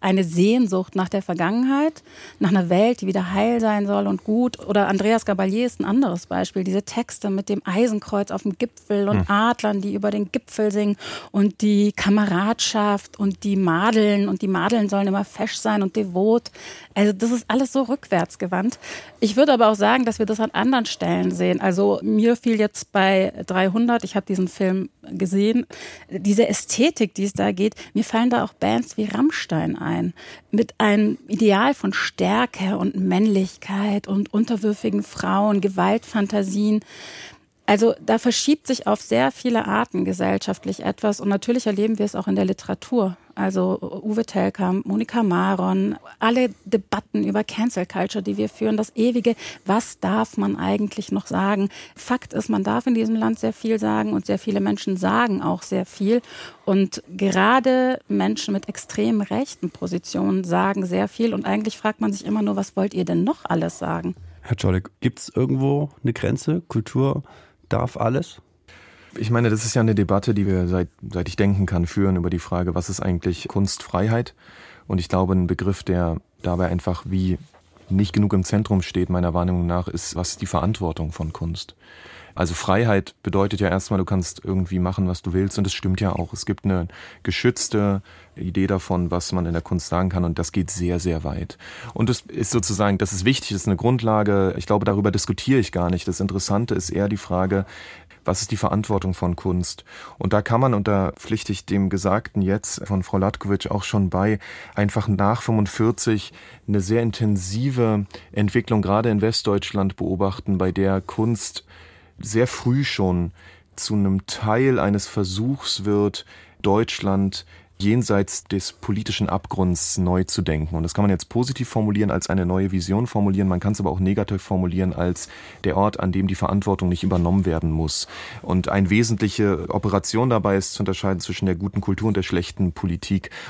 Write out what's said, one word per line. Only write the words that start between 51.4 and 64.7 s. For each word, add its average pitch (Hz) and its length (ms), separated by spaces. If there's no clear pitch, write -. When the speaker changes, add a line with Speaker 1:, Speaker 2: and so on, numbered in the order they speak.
Speaker 1:
Fakt - 380
ist, 220 160
man 208 140
darf 220 240
in 247 80
diesem 226 200
Land 220 220
sehr 220 160
viel 220 240
sagen 214 360
und 202 120
sehr 196 140
viele 202 220
Menschen 196 360
sagen 196 460
auch 180 180
sehr 190 240
viel. 220 380
Und 196 380
gerade 247 920
Menschen 202 440
mit 196 160
extrem 214 540
rechten 202 480
Positionen 185 720
sagen 185 440
sehr 185 200
viel 226 280
und 202 100
eigentlich 208 320
fragt - 240
man 214 100
sich 196 140
immer 208 160
nur, 208 140
„Was 196 200
wollt 196 200
ihr 185 100
denn 170 180
noch 269 220
alles 165 320
sagen?“ 170 380
Speaker 3:
Herr - 160
Czolek, 92 320